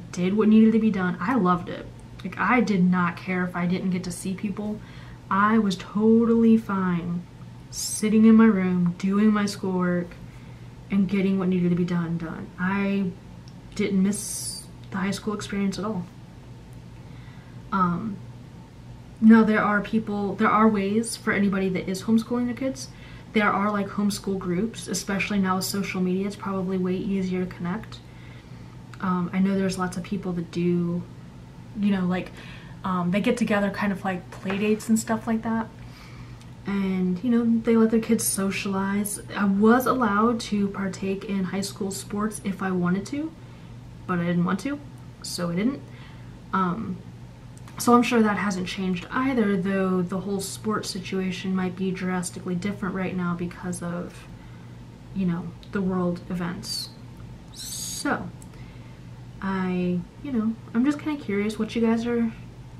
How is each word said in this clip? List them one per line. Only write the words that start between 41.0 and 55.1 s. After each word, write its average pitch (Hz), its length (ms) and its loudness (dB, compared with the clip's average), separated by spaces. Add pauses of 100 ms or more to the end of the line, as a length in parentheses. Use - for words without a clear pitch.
in 196 200 -2
high 185 160 -2
school 196 300 -4
sports 208 540 -4
if 196 180 -4
I 190 80 0
wanted 180 360 2
to, 302 260 -4 (760)
but 180 120 0
I 170 60 0
didn't 175 200 2
want 185 160 0
to, 285 180 -4 (440)
so 175 280 -4
I 170 60 -2
didn't. 233 260 0 (720)
Um, 185 440 -2 (840)
so - 140 4
I'm 240 100 10
sure 240 200 4
that 208 160 2
hasn't 180 300 -2
changed 185 420 -4
either, 247 460 2
though 190 440 2
the 180 200 -2
whole 196 200 -2
sports - 480 -4
situation 190 680 -4
might 185 220 0
be 190 140 -2
drastically 180 640 -4
different 185 400 -4
right 185 220 -2
now 175 180 -2
because 175 480 -6
of, 175 440 -8 (880)